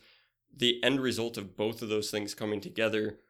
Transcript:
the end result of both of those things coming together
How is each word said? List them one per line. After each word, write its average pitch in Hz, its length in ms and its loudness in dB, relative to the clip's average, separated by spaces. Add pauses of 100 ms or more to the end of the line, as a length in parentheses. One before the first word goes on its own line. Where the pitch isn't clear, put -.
(520)
the 123 300 2
end 131 200 4
result 117 360 -2
of 95 200 -10
both 110 240 0
of 113 80 -6
those 107 200 0
things 104 240 -4
coming 104 280 -4
together 107 580 0 (100)